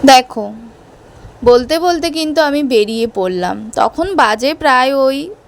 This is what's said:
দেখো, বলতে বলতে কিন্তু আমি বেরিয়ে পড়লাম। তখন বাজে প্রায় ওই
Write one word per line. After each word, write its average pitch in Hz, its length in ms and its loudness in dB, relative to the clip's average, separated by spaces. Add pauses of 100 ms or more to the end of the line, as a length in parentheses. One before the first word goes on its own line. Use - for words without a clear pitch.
(100)
দেখো, 254 340 2 (1040)
বলতে 247 260 4 (120)
বলতে 339 200 0 (120)
কিন্তু 311 300 -2
আমি 285 120 -2 (140)
বেরিয়ে 226 320 0 (120)
পড়লাম। 185 380 -4 (240)
তখন 302 260 -2 (140)
বাজে 226 300 0 (120)
প্রায় 262 280 2 (160)
ওই 269 100 0 (320)